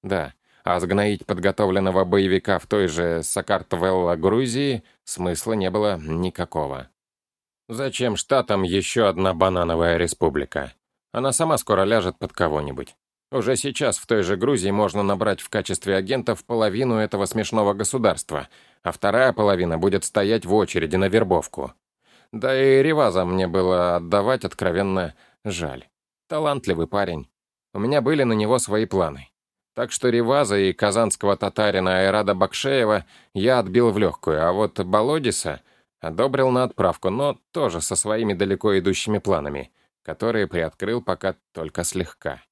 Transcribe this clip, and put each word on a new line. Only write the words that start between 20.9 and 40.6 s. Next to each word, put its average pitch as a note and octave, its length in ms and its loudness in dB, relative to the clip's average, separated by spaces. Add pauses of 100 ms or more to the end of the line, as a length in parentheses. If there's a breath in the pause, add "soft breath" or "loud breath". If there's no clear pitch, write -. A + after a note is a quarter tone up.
на F#2+ 100 2
вербовку. F2+ 680 0 (580 soft breath)
Да B2+ 240 -2
и C3+ 280 6
Реваза B2 420 2
мне F#2 220 0
было F2+ 480 2
отдавать G2+ 500 0
откровенно F#2 680 -2 (280 soft breath)
жаль. E2 440 -8 (400)
Талантливый C#3 580 -2
парень. F2+ 420 -4 (460)
У G2 60 -8
меня C3 220 0
были C#3+ 200 2
на A#2+ 120 2
него A2 260 2
свои G#2+ 260 0
планы. D#2 440 -2 (440)
Так A#2+ 180 -6
что - 180 0
Реваза A#2 500 2
и F#2+ 120 2
казанского G2+ 640 2
татарина F#2+ 680 0
Айрада G2+ 340 2
Бакшеева G#2+ 720 0 (280 soft breath)
я A#2 240 2
отбил A2+ 320 4
в G2+ 80 0
лёгкую, E2 500 0
а F2+ 40 2
вот G2+ 280 -2
Болодиса G#2 840 0 (400 soft breath)
одобрил B2+ 500 0
на B2+ 140 2
отправку, F#2 440 -2
но C3+ 300 -2 (120)
тоже F2 300 -2
со - 140 -4
своими G#2+ 380 -2
далеко G2 440 0
идущими F#2+ 400 0
планами, C#2+ 540 -4 (320)
которые A2 420 -2
приоткрыл F#2 560 -4